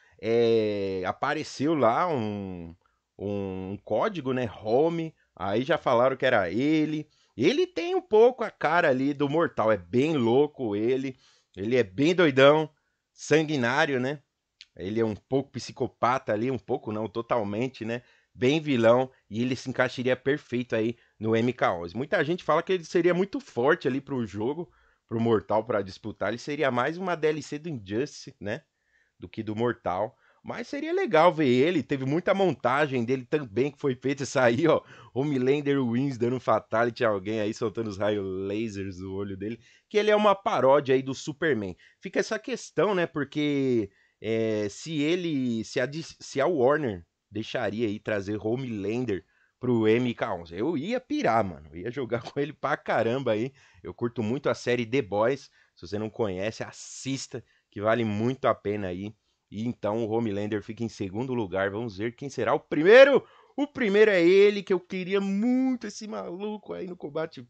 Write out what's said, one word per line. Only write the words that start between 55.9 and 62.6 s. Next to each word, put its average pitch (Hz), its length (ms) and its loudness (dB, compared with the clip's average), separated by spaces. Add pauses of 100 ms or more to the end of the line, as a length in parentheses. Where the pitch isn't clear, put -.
não 107 100 -6
conhece, 104 540 -4
assista, - 800 -12 (260)
que 104 120 -10
vale 113 240 2
muito 113 420 -2
a 110 80 2
pena 101 320 -6
aí. 95 260 -8 (360)
E 107 160 -8
então 113 380 -2
o 107 60 -4
Homelander 107 520 -2
fica 110 220 -10
em 113 60 -4
segundo 110 440 -6
lugar. 98 360 -2
Vamos 107 280 -8
ver 117 180 -6
quem 143 140 -12
será 120 240 -2
o 156 60 0
primeiro. 220 640 8 (300)